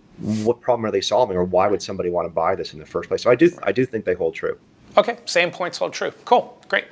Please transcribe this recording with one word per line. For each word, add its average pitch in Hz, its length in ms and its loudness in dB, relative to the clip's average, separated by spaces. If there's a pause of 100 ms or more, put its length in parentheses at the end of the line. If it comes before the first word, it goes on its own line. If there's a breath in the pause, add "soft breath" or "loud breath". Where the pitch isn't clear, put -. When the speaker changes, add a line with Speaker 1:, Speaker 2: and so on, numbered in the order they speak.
(460)
Speaker 1:
what 120 160 0
problem 117 240 0
are 107 60 -2
they 95 100 0
solving 104 340 0
or 90 80 0
why 92 240 2
would 156 140 0
somebody 92 280 -4
wanna 85 200 -2
buy 82 260 0
this 85 180 -8
in 76 60 -16
the 80 60 -16
first - 240 -6
place. - 140 -2
So 113 60 2
I 127 60 6
do, 170 160 6 (120)
I 101 100 0
do 131 120 0
think 110 200 -6
they 90 80 0
hold 82 200 -2
true. 82 240 -6 (380)
Speaker 2:
Okay, 233 300 4
same 175 240 0
points 170 300 -8
hold 170 120 -2
true. 180 200 -6 (120)
Cool, - 320 2 (140)
great. 202 220 -2